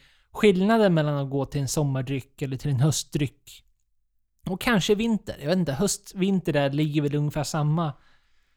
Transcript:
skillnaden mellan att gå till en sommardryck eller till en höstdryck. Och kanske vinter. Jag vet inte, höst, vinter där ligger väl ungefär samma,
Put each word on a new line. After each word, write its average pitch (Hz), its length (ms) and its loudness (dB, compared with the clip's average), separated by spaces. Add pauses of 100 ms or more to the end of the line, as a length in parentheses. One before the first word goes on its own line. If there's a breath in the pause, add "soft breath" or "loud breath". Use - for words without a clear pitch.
(360 soft breath)
skillnaden 202 580 4
mellan 151 220 2
att 139 140 -4
gå 135 140 -2
till 143 160 -4
en 135 80 -2
sommardryck 135 720 -4
eller 135 140 -6
till 147 140 -6
en 123 100 0
höstdryck. - 840 -2 (840)
Och 185 120 -6
kanske 214 340 2
vinter. 220 460 -2
Jag 143 60 -8
vet 180 120 2
inte, 151 140 0
höst, 185 420 -4
vinter 190 380 0
där 143 180 2
ligger 151 320 0
väl 143 120 -2
ungefär 147 300 -2
samma, 151 480 -2 (640)